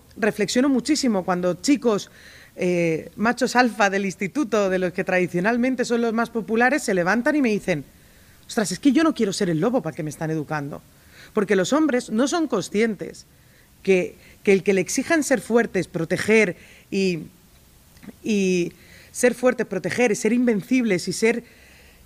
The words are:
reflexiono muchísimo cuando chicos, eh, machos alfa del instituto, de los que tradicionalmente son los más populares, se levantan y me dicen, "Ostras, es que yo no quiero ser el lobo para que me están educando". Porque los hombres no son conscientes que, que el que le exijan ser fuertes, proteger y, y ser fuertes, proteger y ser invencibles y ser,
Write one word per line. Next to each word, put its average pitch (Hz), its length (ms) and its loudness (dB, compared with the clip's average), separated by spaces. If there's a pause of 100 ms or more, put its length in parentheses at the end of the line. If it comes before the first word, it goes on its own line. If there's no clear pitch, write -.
(160)
reflexiono 220 540 0
muchísimo 240 540 0
cuando 180 300 -2
chicos, 220 560 0 (460)
eh, 170 600 0
machos 240 400 0
alfa 220 340 2
del 196 160 -2
instituto, 202 640 -2
de 185 80 0
los 180 140 -2
que 185 120 -4
tradicionalmente 220 800 0
son 233 160 0
los 233 140 0
más 226 160 -2
populares, 233 540 0
se 202 100 0
levantan 214 400 0
y 302 80 2
me 240 80 2
dicen, 180 340 -2 (640)
"Ostras, - 240 -2
es 180 80 -6
que 285 140 4
yo 302 100 4
no 320 100 2
quiero 196 200 0
ser 180 180 -2
el 156 80 0
lobo 202 240 0
para 156 140 -8
que 165 80 -8
me 151 60 -8
están 156 200 -6
educando". 151 500 -6 (520)
Porque 208 240 2
los 185 160 0
hombres 269 380 2
no 233 180 0
son 330 180 0
conscientes 208 800 -4 (560)
que, 190 320 0 (300)
que 202 80 6
el 190 100 4
que 208 100 2
le 185 100 2
exijan 285 420 0
ser 247 160 0
fuertes, 220 480 0
proteger 185 680 0 (360)
y, 185 320 0 (960)
y 185 500 0 (380)
ser 240 240 0
fuertes, 247 320 0
proteger 190 460 -2
y - 20 -2
ser 214 180 -2
invencibles 233 760 0
y 180 40 -2
ser, 233 300 0 (640)